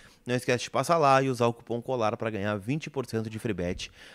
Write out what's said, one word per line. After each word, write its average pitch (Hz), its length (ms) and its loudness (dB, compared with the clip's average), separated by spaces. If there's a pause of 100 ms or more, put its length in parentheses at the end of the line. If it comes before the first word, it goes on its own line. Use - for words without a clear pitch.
(260)
Não 123 100 -2
esquece 123 300 0
de - 60 -12
passar 135 260 2
lá 139 240 6
e 135 80 0
usar 120 180 2
o 117 60 2
cupom 117 280 -6
colar 117 340 0
pra 113 140 -4
ganhar 104 280 -2
vinte 127 320 -4
por 131 160 -6
cento 110 240 -4
de 110 100 -8
free 110 140 -2
bet 90 380 -4 (240)